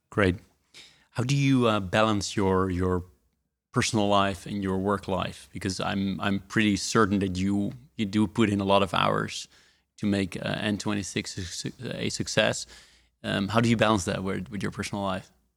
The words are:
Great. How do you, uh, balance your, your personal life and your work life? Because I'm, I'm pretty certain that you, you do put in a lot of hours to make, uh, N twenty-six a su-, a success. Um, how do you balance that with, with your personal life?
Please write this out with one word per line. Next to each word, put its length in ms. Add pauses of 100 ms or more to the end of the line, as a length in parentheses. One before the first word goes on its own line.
(100)
Great. 240 (800)
How 100
do 140
you, 320
uh, 100
balance 560
your, 340
your 360 (680)
personal 360
life 380
and 160
your 160
work 280
life? 460
Because 280
I'm, 380
I'm 200
pretty 380
certain 420
that 180
you, 360 (240)
you 100
do 200
put 220
in 100
a 60
lot 180
of 120
hours 540 (500)
to 80
make, 300
uh, 240
N 180
twenty-six 580
a 60
su-, 300 (120)
a 240
success. 580 (560)
Um, 260
how 120
do 80
you 80
balance 300
that 180
with, 240
with 140
your 100
personal 320
life? 260 (260)